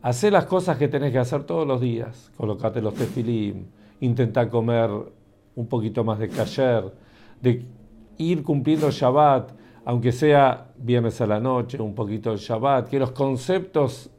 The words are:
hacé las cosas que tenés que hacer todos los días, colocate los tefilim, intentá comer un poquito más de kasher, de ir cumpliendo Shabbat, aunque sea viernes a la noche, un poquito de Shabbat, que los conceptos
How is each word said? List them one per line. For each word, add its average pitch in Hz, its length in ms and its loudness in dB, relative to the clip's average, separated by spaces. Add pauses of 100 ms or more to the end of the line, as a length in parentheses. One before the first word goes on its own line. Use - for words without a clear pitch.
hacé 127 300 2
las 170 120 6
cosas 180 320 0
que 143 120 2
tenés 143 240 -2
que 127 60 2
hacer 139 260 -2
todos 165 220 -2
los 131 140 0
días, 117 560 -6
colocate 110 460 -4
los 104 120 -2
tefilim, 107 720 -4 (340)
intentá 120 500 0
comer 117 400 2 (640)
un 120 140 -6
poquito 110 340 -2
más 107 160 -2
de 110 100 -4
kasher, 110 640 0 (480)
de 123 240 0 (540)
ir 165 240 0
cumpliendo 151 480 0
Shabbat, 143 640 2 (320)
aunque 120 260 0
sea 139 680 4
viernes 117 440 0
a 113 60 2
la 104 120 2
noche, 123 420 -2
un 104 140 -6
poquito 110 380 -4
de 104 60 -4
Shabbat, 123 500 0
que 139 100 -2
los 123 140 0
conceptos 135 1080 -2